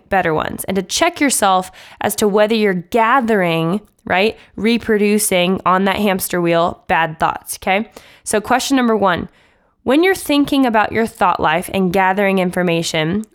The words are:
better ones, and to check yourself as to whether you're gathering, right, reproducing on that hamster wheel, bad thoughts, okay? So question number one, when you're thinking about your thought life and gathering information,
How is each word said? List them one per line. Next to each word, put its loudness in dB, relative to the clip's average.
better 0
ones, -4
and -6
to -2
check -2
yourself 0
as -2
to 0
whether 2
you're 2
gathering, 0
right, 0
reproducing 0
on 2
that 0
hamster -2
wheel, 0
bad -2
thoughts, -4
okay? -2
So 0
question 0
number 2
one, 0
when 2
you're 2
thinking 0
about 0
your 0
thought 0
life -2
and 0
gathering 2
information, -2